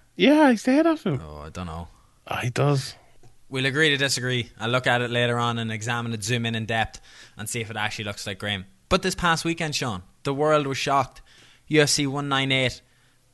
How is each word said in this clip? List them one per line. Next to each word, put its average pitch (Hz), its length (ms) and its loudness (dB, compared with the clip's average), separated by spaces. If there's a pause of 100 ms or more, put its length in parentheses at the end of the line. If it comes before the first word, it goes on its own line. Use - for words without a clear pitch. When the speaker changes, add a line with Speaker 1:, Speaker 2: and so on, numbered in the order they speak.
(160)
Speaker 1:
Yeah, 277 340 8
he's 226 140 0
the 254 80 4
head 311 160 4
of 311 160 0
him. 147 200 0
Speaker 2:
Oh, 73 220 -12
I 80 40 -12
don't 90 160 -8
know. 82 200 -10 (400)
Speaker 1:
Ah, - 160 -6
he 123 80 -2
does. 139 460 0 (520)
Speaker 2:
We'll 131 180 -2
agree 147 240 4
to 143 60 2
disagree. 127 640 -2
I'll 110 100 -4
look 127 160 0
at 123 140 4
it 120 100 -2
later 120 260 0
on 117 220 0
and 113 140 -4
examine 117 400 -4
it, 107 100 -8
zoom 117 240 -2
in 113 80 -2
in 110 120 -4
depth 110 340 -2 (360)
and 104 120 -10
see 120 120 -6
if 107 80 -8
it 110 80 -10
actually 107 280 -4
looks 101 200 -8
like 98 140 -10
Graham. 101 280 -6 (220)
But 185 140 2
this 185 140 -2
past 165 280 0
weekend, 165 300 -4
Sean, 104 280 -4 (200)
the 143 100 -4
world 151 360 2
was 131 100 -4
shocked. 139 420 0 (460)
U 151 160 4
F 143 60 4
C 143 180 0
one 143 220 -4
nine 135 240 2
eight, 131 280 0 (540)